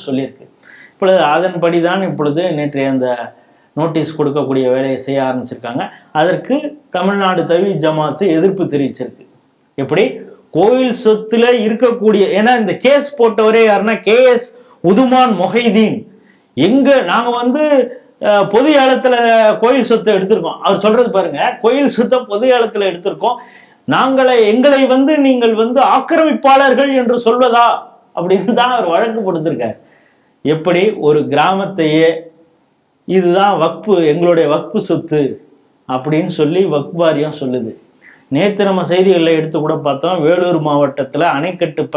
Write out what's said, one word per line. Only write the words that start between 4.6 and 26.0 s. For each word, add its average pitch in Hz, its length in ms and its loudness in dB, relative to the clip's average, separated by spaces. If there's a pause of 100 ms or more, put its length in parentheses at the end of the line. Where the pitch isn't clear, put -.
வேலையை 135 240 -2
செய்ய 139 240 -4
ஆரம்பிச்சிருக்காங்க. 127 680 -6 (220)
அதற்கு 180 800 -2
தமிழ்நாடு 185 560 -2
தவி 180 260 0
ஜமாத்து 156 560 -2
எதிர்ப்பு 170 360 0
தெரிவிச்சிருக்கு. 131 640 -6 (480)
எப்படி? 160 440 -2 (320)
கோயில் 240 520 2
சொத்துல 220 400 0
இருக்கக்கூடிய, 220 840 2
ஏன்னா 220 320 2
இந்த 185 180 -2
கேஸ் 269 440 0
போட்டவரே 220 440 2
யாருன்னா 202 360 0
கே 233 220 2
எஸ் 240 340 2 (260)
உதுமான் 240 560 2
மொஹைதீன். 208 680 0 (460)
எங்க 254 480 2
நாங்க 214 280 -2
வந்து, 254 600 0 (320)
அ, 208 240 2
பொது 277 320 2
ஏலத்துல 254 360 2 (440)
கோயில் 247 240 2
சொத்தை 214 300 0
எடுத்திருக்கோம், 185 440 -2
அவர் 185 220 0
சொல்றது 214 320 2
பாருங்க, 170 500 -2
கோயில் 262 260 0
சொத்தை 240 400 0
பொது 240 320 0
ஏலத்துல 214 320 -2
எடுத்திருக்கோம், 180 440 -4 (480)
நாங்களை, 247 640 2
எங்களை 269 380 4
வந்து 269 320 2
நீங்கள் 247 360 2
வந்து 240 280 0
ஆக்கிரமிப்பாளர்கள் 269 1120 2